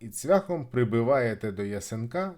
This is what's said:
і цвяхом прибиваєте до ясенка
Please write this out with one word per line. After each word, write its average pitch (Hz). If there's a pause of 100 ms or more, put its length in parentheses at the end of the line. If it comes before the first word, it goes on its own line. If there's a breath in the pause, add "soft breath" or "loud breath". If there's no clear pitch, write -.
і 117
цвяхом 175
прибиваєте 117
до 101
ясенка 117